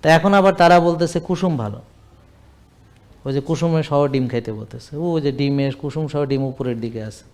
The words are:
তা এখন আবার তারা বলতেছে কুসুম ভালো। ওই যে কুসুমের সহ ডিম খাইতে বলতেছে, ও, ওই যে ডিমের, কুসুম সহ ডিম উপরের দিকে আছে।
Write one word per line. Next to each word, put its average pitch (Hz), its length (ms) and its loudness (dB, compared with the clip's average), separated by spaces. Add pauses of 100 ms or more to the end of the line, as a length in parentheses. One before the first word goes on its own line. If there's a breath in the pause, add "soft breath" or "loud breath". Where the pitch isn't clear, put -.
তা 151 60 0 (100)
এখন 185 220 4
আবার 190 220 6
তারা 175 160 8 (100)
বলতেছে 170 300 0 (100)
কুসুম 180 260 -2 (100)
ভালো। 104 160 -8 (1500)
ওই 135 100 -6
যে 139 120 -2
কুসুমের 160 420 0
সহ 143 100 2 (140)
ডিম 127 180 0
খাইতে 117 280 -4
বলতেছে, 113 320 -16 (100)
ও, 170 40 -4 (100)
ওই 156 100 0
যে 143 140 0
ডিমের, 139 420 0
কুসুম 156 320 -6
সহ 147 80 -2 (100)
ডিম 135 200 -2
উপরের 123 320 -6
দিকে 113 260 -8
আছে। - 140 -18 (100)